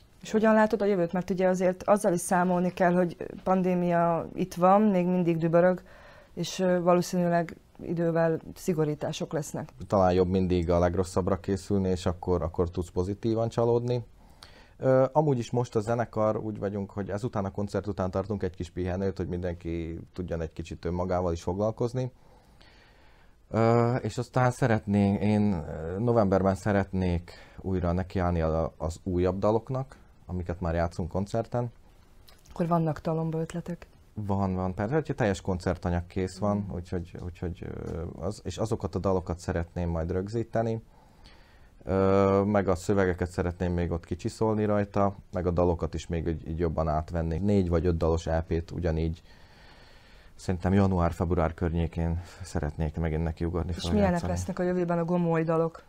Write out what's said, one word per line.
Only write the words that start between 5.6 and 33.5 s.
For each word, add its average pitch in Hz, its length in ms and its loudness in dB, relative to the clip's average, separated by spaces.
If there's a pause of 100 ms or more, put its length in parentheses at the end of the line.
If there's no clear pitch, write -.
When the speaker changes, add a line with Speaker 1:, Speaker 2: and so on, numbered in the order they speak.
Speaker 1:
és, - 240 -6
ö, 180 240 2
valószínűleg 175 720 2 (260)
idővel 165 580 0 (140)
szigorítások 156 800 -2
lesznek. 156 360 -6 (180)
Speaker 2:
Talán 92 260 4
jobb 90 160 4
mindig 90 420 2
a 87 80 4
legrosszabbra 90 640 0
készülni, 98 480 -2
és 90 180 -2
akkor, 87 360 -2
akkor 85 280 -2
tudsz 87 180 -6
pozitívan 110 600 -2
csalódni. 120 560 0 (720)
Ö, 131 340 4
amúgy 151 260 2
is 113 120 -6
most 123 260 -2
a 110 40 4
zenekar 107 560 0
úgy 107 220 -6
vagyunk, 101 320 -4
hogy 98 200 -6
ezután 104 340 -4
a 95 60 -4
koncert 101 360 -4
után 95 240 -2
tartunk 98 320 -2
egy 92 120 -4
kis - 160 -8
pihenőt, 92 460 -2
hogy 87 120 -4
mindenki 85 720 -6 (120)
tudjon 82 280 -6
egy 80 120 -6
kicsit - 320 -12
önmagával 90 480 0
is 82 100 -6
foglalkozni. 113 680 -4 (1400)
Ö, 117 440 4
és 110 240 -4
aztán 127 320 2
szeretnénk, 101 680 2
én, 104 320 4
ö, 80 460 -6
novemberben 98 560 4
szeretnék 92 760 0 (300)
újra 90 320 0
nekiállni 90 480 0
a, 80 360 0
az 80 260 -6
újabb 90 360 0
daloknak, 113 580 -2 (300)
amiket 90 340 -6
már 82 140 -2
játszunk 85 340 -2
koncerten. 113 640 -4 (800)
Speaker 1:
Akkor 175 140 -2
vannak 160 340 0
talomba 160 400 -2
ötletek? 170 460 -8 (280)